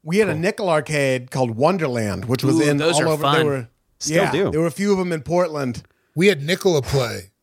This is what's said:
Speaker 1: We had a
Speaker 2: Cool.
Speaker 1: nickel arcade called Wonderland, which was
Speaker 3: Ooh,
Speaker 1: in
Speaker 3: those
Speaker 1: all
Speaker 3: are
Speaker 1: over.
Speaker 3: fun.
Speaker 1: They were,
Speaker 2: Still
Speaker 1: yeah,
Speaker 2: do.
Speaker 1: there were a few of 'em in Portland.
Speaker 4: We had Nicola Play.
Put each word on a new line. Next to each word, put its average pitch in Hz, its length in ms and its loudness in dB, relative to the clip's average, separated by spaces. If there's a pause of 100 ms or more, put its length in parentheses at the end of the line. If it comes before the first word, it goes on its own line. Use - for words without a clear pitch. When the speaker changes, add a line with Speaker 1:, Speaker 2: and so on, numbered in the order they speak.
Speaker 1:
We 170 160 0
had 202 100 2
a 160 40 -2
Speaker 2:
Cool. 156 80 -4
Speaker 1:
nickel 202 280 -2
arcade 139 600 0
called 127 200 0
Wonderland, 123 720 -2
which 127 180 -2
was 135 120 2
Speaker 3:
Ooh, 160 140 4
Speaker 1:
in 143 80 2
Speaker 3:
those 160 180 2
Speaker 1:
all 156 80 4
Speaker 3:
are - 60 2
Speaker 1:
over. 151 140 0
Speaker 3:
fun. 143 160 4
Speaker 1:
They 160 40 2
were, 135 240 -2 (320)
Speaker 2:
Still 151 240 -4
Speaker 1:
yeah, 143 80 0
Speaker 2:
do. 175 200 0
Speaker 1:
there 151 100 0
were 170 60 0
a 160 40 -2
few 202 220 0
of 185 60 2
'em 180 120 -2
in 160 100 -4
Portland. 151 640 -2 (320)
Speaker 4:
We 180 120 4
had 175 160 2
Nicola 170 380 2
Play. 113 500 -4 (120)